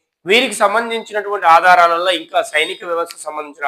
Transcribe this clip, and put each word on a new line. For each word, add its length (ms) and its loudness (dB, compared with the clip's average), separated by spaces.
వీరికి 360 0
సంబంధించినటువంటి 840 -4
ఆధారాలల్లో, 540 4
ఇంకా 160 -4
సైనిక 320 -4
వ్యవస్థకు 420 -8
సంబంధించిన 420 -10